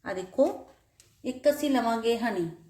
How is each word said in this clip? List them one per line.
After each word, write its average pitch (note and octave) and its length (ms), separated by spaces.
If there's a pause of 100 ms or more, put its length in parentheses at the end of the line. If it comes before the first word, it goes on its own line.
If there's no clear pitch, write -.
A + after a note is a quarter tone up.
ਆ F#3+ 80
ਦੇਖੋ, B3+ 520 (600)
ਇੱਕ B3+ 240
ਅਸੀਂ D4 200
ਲਵਾਂਗੇ A3+ 480
ਹਨੀ। F#3 320 (200)